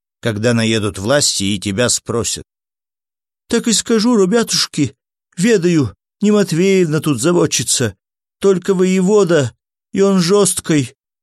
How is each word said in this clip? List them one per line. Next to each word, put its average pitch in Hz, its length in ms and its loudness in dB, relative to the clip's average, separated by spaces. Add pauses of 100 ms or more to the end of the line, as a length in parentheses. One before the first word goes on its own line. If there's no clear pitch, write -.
(220)
Когда 113 320 -2
наедут 110 440 -2
власти, 113 460 -2
и 98 160 -2
тебя 104 300 -2
спросят». - 540 -6 (1040)
«Так 233 200 -2
и 226 60 2
скажу, 226 460 0
ребятушки, 190 760 -2 (420)
ведаю, 175 580 0 (260)
не 208 100 2
Матвеевна 185 680 2
тут 139 220 -2
заводчица, 147 720 0 (440)
только 196 340 0
воевода, 185 840 2 (360)
и 190 100 -2
он 196 180 2
жёсткой, 175 760 0 (280)